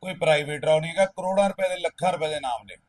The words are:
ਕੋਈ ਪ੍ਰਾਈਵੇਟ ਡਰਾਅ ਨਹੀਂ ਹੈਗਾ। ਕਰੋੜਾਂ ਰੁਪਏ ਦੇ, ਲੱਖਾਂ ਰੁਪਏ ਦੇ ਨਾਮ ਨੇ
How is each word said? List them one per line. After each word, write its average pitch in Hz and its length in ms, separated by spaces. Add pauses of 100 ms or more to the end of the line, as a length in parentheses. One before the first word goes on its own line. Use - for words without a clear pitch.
ਕੋਈ 185 140
ਪ੍ਰਾਈਵੇਟ 147 460
ਡਰਾਅ 156 200
ਨਹੀਂ 160 100
ਹੈਗਾ। 185 140
ਕਰੋੜਾਂ 190 440
ਰੁਪਏ 190 200
ਦੇ, 180 80
ਲੱਖਾਂ 175 360
ਰੁਪਏ 156 160
ਦੇ 151 120
ਨਾਮ 123 220
ਨੇ 101 140 (120)